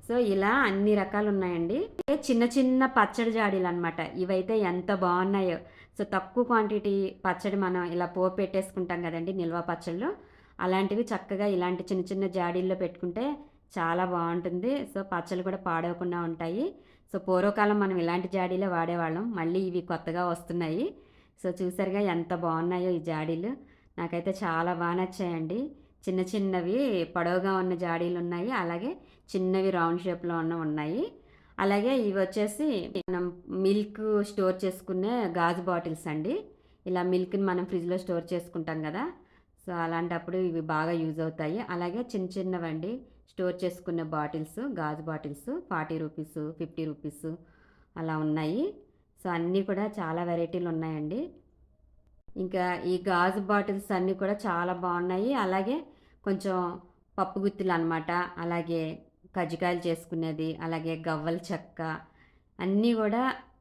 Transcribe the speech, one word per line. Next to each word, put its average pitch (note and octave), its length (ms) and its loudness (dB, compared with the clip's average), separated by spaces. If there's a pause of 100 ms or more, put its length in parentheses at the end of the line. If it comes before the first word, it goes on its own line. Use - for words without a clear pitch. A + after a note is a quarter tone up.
So, A#3 100 2
ఇలా G3+ 320 4
అన్ని G#3 460 6
రకాలు G#3 340 2
ఉన్నాయండి. F#3+ 600 2 (240)
చిన్న B3+ 300 4
చిన్న B3+ 420 6
పచ్చడి A#3 460 4
జాడీలు G3 360 4
అనమాట. F3 320 0
ఇవైతే F#3 580 0
ఎంత F3+ 360 2
బాగున్నాయో. F#3 640 4 (420)
So, G3+ 140 0
తక్కువ F#3+ 300 2
క్వాంటిటీ G#3 720 2 (100)
పచ్చడి F#3 300 0
మనం F3+ 280 2
ఇలా F3 220 0
పోపు F#3 300 2
పెట్టేసుకుంటాం F#3+ 680 -2
కదండి, E3+ 320 -2
నిల్వ E3+ 280 -2
పచ్చళ్ళు. F3 540 -4 (440)
అలాంటివి G3 440 2
చక్కగా G#3 420 -2
ఇలాంటి F#3 380 0
చిన్న F#3 200 -2
చిన్న F#3+ 240 -2
జాడీల్లో F3+ 480 0
పెట్టుకుంటే F#3 640 -4 (420)
చాలా E3+ 260 2
బాగుంటుంది. F3+ 760 0 (120)
So, G3 60 -2
పచ్చళ్ళు F#3 420 -2
కూడా F#3+ 140 -2
పాడవకుండా F3 640 -2
ఉంటాయి. E3+ 540 -2 (360)
So, F#3+ 80 -2
పూర్వకాలం G3+ 600 4
మనం F#3+ 180 2
ఇలాంటి F3 300 0
జాడీలే F#3 400 0
వాడేవాళ్ళం. E3+ 680 -2
మళ్ళీ E3+ 240 0
ఇవి F3+ 220 -2
కొత్తగా F3 460 -2
వస్తున్నాయి. E3+ 680 -2 (480)
So, F3+ 180 0
చూసారుగా F#3+ 380 0
ఎంత E3+ 340 0
బాగున్నాయో F3 580 0
ఈ F3 80 0
జాడీలు. E3 580 -2 (400)
నాకైతే E3+ 340 -4
చాలా F3 420 0
బాగా E3+ 200 0
నచ్చాయండి. F3+ 800 -2 (360)
చిన్న F#3 140 2
చిన్నవి F#3+ 840 2
పొడవుగా F3+ 540 2
ఉన్న F#3 180 2
జాడీలు F3 440 0
ఉన్నాయి, F3 320 -2
అలాగే F#3+ 460 -2 (380)
చిన్నవి F#3+ 360 4
రౌండ్ E3+ 300 2
షేప్లో F3 360 -2
ఉన్న E3 160 0
ఉన్నాయి. D#3+ 600 -2 (460)
అలాగే G#3 360 4
ఇవి G3+ 260 2
వచ్చేసి G#3 460 0 (420)
మనం F3+ 380 -2
మిల్క్ G#3 760 2
స్టోర్ F#3+ 420 0
చేసుకునే F#3+ 580 -2 (140)
గాజు F3 240 2
బాటిల్స్ E3+ 460 -2
అండి. F3 380 -2 (420)
ఇలా F3+ 160 0
మిల్క్ని F#3 380 2
మనం F3+ 240 2
ఫ్రిడ్జ్లో F3+ 320 -2
స్టోర్ F3 360 -2
చేసుకుంటాం E3 480 -4
కదా. G3 320 -4 (520)
So, F#3 80 -6
అలాంటప్పుడు E3+ 640 -2
ఇవి E3+ 240 0
బాగా D#3 300 0
యూజ్ D#3+ 280 0
అవుతాయి. D#3+ 400 -2
అలాగే F3 420 -4
చిన్న G#3 260 -4 (100)
చిన్నవండి F#3 640 -4 (280)
స్టోర్ F3+ 340 -2
చేసుకునే F3 400 -2
బాటిల్స్, D#3 560 -4
గాజు E3 420 -4
బాటిల్స్ D#3 680 -6
ఫార్టీ D#3+ 280 -2
రూపీస్, D#3 600 -6
ఫిఫ్టీ D#3+ 260 -6
రూపీస్ D3+ 500 -8 (640)
అలా D#3+ 200 -2
ఉన్నాయి. D#3 580 0 (480)
So, F#3 60 -4
అన్నీ F3 340 2
కూడా G3 220 0 (140)
చాలా E3+ 240 -2
వెరైటీలు E3+ 460 0
ఉన్నాయండి. D#3+ 600 -2 (1080)
ఇంకా F3+ 440 -2
ఈ F3+ 260 0
గాజు F#3 320 4
బాటిల్స్ G3 520 0
అన్నీ F#3 220 2
కూడా F#3+ 200 0
చాలా F#3 400 0
బాగున్నాయి. F3+ 600 0
అలాగే G#3 520 0 (380)
కొంచెం F#3 580 -2 (360)
పప్పు F#3+ 220 0
గుత్తులు G3 320 0
అనమాట, E3 400 2
అలాగే E3+ 920 -2 (320)
కజ్జికాయలు F3 520 0
చేసుకునేది, D#3+ 760 -2
అలాగే E3 460 -4
గవ్వల D#3+ 300 0 (140)
చెక్క, D#3+ 480 -6 (600)
అన్నీ G3+ 340 4
కూడా A3+ 420 2 (260)